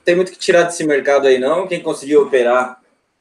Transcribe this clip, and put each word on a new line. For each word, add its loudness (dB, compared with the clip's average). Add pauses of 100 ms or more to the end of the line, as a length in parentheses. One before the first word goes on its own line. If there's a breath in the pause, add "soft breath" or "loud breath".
Tem 0
muito -2
que -20
tirar 2
desse -6
mercado 0
aí, 4
não. -2
Quem -6
conseguiu 0
operar, 0 (400)